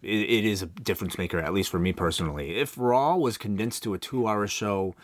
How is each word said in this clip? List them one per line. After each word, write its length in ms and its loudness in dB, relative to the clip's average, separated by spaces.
it, 260 0
it 160 4
is 160 2
a 60 -6
difference 500 -4
maker, 220 -2
at 140 -2
least 180 0
for 80 2
me 120 4
personally. 640 -2
If 200 -4
Raw 380 4
was 240 2
condensed 440 -2
to 120 -2
a 20 -4
two-hour 480 0
show, 480 0